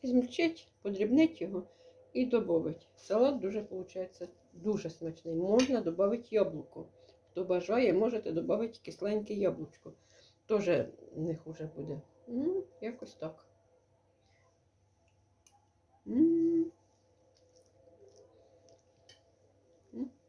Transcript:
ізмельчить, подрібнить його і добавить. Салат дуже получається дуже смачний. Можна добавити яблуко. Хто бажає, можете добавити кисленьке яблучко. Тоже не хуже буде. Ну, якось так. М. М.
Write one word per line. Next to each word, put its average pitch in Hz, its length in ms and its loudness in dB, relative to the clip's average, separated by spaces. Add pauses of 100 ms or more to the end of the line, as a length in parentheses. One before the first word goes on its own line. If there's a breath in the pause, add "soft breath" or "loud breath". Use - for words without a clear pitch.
ізмельчить, 254 640 0 (140)
подрібнить 220 580 2
його 180 220 -6 (500 loud breath)
і - 140 0
добавить. 170 720 0
Салат 247 420 2
дуже 208 240 -4
получається 185 640 -10 (240)
дуже 175 380 -4
смачний. 165 440 -10
Можна 220 460 4
добавити 190 500 0
яблуко. 165 560 -2 (440 soft breath)
Хто 180 140 -4
бажає, 185 480 2
можете 220 400 2
добавити 208 500 -2
кисленьке 208 520 -4
яблучко. 180 580 -4 (540 soft breath)
Тоже 180 420 2 (280)
не 160 200 -4
хуже 160 400 -12
буде. 156 240 -8 (260)
Ну, 311 380 -2 (160)
якось - 340 -12
так. - 320 -12 (2500 soft breath)
М. 330 680 4 (3250)
М. 247 160 -8 (180)